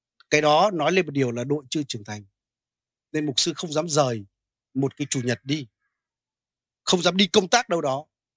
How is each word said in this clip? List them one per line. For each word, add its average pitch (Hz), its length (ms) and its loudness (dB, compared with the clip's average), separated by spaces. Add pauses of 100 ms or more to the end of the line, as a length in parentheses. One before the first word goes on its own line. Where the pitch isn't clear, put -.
(300)
Cái 151 120 2
đó 156 320 4
nói 156 180 0
lên 185 140 2
một 151 60 -10
điều 135 200 0
là 120 120 -6
đội 143 260 -4
chưa 151 140 -4
trưởng 113 200 -10
thành. 104 200 -12 (880)
Nên 151 140 -4
mục 135 140 -2
sư 165 160 0
không 160 180 -10
dám 151 160 -2
rời 127 360 0 (480)
một 135 240 -2
cái 143 120 -6
chủ 135 120 -4
nhật 120 220 -2
đi, 139 240 -6 (1160)
không 185 180 2
dám 175 160 0
đi 202 100 4
công 214 220 2
tác 240 200 2
đâu 170 120 0
đó, 139 240 -2 (320)